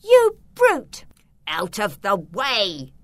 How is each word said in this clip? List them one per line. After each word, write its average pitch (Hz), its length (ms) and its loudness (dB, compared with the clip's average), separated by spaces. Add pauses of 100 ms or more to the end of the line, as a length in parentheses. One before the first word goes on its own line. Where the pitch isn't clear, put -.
You 453 360 4 (180)
brute! 427 500 0 (420)
Out 165 320 -6
of 208 220 -6
the 202 140 -2
way! 185 800 -6 (100)